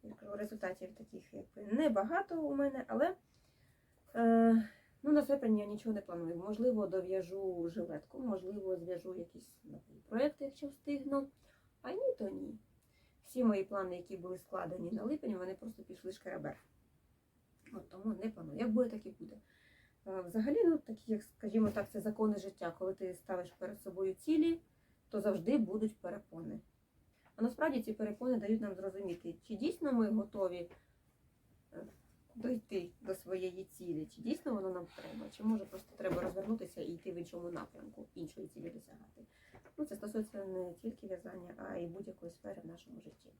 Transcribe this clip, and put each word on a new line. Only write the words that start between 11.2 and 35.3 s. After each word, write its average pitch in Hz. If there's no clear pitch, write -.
А 240
ні, 494
то 202
ні. 190
Всі 254
мої 208
плани, 190
які 180
були 180
складені 175
на 214
липень, 240
вони 185
просто -
пішли 185
шкеребер. -
От -
тому 202
не 220
планую. 160
Як 240
буде, 233
так 220
і -
буде. -
Е, 185
взагалі, 220
ну, 320
такі, 226
як, 208
скажімо 214
так, 202
це 202
закони 214
життя. 190
Коли 190
ти 185
ставиш 180
перед 208
собою 190
цілі, 330
то 214
завжди 208
будуть 214
перепони. 165
А -
насправді 254
ці 220
перепони 220
дають 214
нам 196
зрозуміти, 190
чи 220
дійсно 277
ми 220
готові, 190
е, -
дойти 220
до 190
своєї 185
цілі, 160
чи -
дійсно 254
воно 190
нам 175
треба, 220